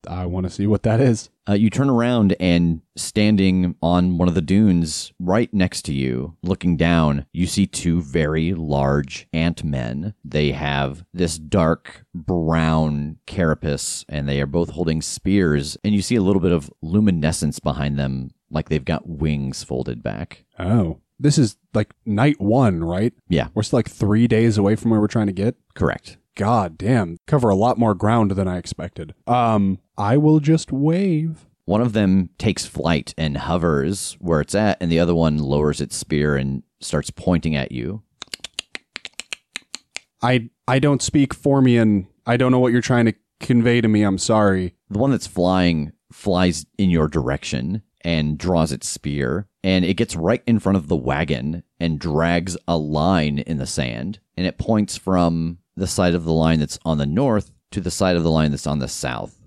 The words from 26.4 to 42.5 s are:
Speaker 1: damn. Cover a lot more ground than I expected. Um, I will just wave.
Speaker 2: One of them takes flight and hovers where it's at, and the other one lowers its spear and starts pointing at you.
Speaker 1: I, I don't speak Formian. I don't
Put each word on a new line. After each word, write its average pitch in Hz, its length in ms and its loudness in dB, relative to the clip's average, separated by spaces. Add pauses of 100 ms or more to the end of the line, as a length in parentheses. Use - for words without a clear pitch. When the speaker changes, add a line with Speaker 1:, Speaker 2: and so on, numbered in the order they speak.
Speaker 1:
damn. 95 480 0
Cover 123 240 2
a 98 40 4
lot 110 240 2
more 113 160 4
ground 104 360 2
than 95 180 0
I 92 80 -4
expected. 82 560 -12 (140)
Um, 110 540 2 (180)
I 107 180 2
will 151 240 4
just 160 320 0
wave. 160 720 0 (220)
Speaker 2:
One 104 160 0
of 120 100 0
them 95 460 2
takes - 260 -2
flight 80 540 -2
and 76 180 -4
hovers 82 840 -2
where 82 200 0
it's - 140 -4
at, 101 260 0
and 85 100 -2
the 82 100 4
other 85 140 2
one 80 220 2
lowers 73 460 0
its - 140 -8
spear 73 400 0
and 67 260 -4 (180)
starts - 300 -4
pointing 82 460 -2
at 67 160 -6
you. 73 300 -8 (2250)
Speaker 1:
I, 120 260 0 (180)
I 131 120 2
don't 139 240 2
speak 139 320 0
Formian. 120 760 4 (180)
I 120 100 2
don't 127 160 4